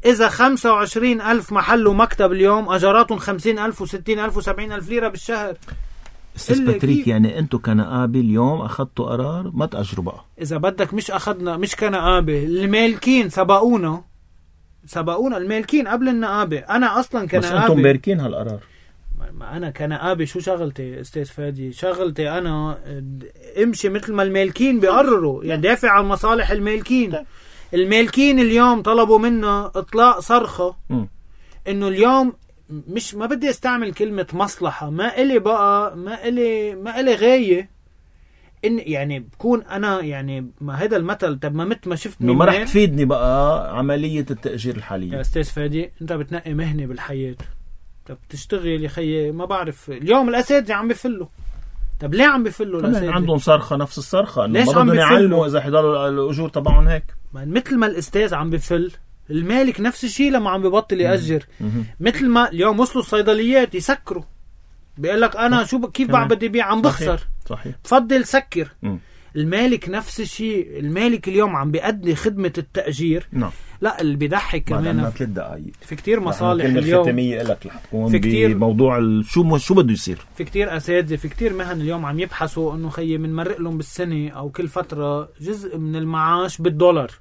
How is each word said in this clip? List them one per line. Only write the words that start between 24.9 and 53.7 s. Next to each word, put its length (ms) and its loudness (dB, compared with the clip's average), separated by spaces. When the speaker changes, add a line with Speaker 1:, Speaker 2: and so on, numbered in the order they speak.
Speaker 1:
يعني 180 -2
دافع 280 2
عن 160 6
مصالح 460 0
المالكين. 600 0
Speaker 2:
طيب. 140 -6
Speaker 1:
المالكين 640 4
اليوم 420 6
طلبوا 380 6
منا 460 2
إطلاق 540 2
صرخة 560 0
Speaker 2:
مم. 200 -4
Speaker 1:
إنه 200 -2
اليوم 460 4
مش، 460 -10
ما 100 -6
بدي 240 -2
أستعمل 440 -4
كلمة 400 -4
مصلحة، 560 -4
ما 320 -2
إلي 180 4
بقى، 580 2
ما 300 -8
إلي، 480 0
ما 240 -8
إلي 160 2
غاية. 540 4
إن 140 0
يعني 400 -6
بكون 420 -2
أنا، 400 -4
يعني 500 -8
ما 200 -6
هيدا 160 0
المثل، 420 -2
طب 160 -6
ما 100 -2
مت 220 -4
ما 80 -4
شفت 260 -10
Speaker 2:
إنه 80 2
Speaker 1:
مين 80 4
Speaker 2:
ما 80 6
رح 120 4
Speaker 1:
مات؟ 100 -2
Speaker 2:
تفيدني 380 4
بقى 720 2
عملية 540 -2
التأجير 440 -6
الحالية. 400 -8
Speaker 1:
يا 60 -4
أستاذ 220 -2
فادي، 480 -4
أنت 120 -8
بتنقي 400 -6
مهنة 320 -2
بالحياة، 500 -8
طب 120 -16
تشتغل 540 -4
يا 40 -6
خيي، 440 -4
ما 140 -8
بعرف. 440 -6
اليوم 400 2
الأساتذة 440 2
عم 140 -4
بفلوا، 400 -4
طب 140 -4
ليه 120 4
عم 180 4
بفلوا 380 -4
Speaker 2:
كمان 100 2
Speaker 1:
الأساتذة؟ 240 0
Speaker 2:
عندهم 220 2
صرخة 380 4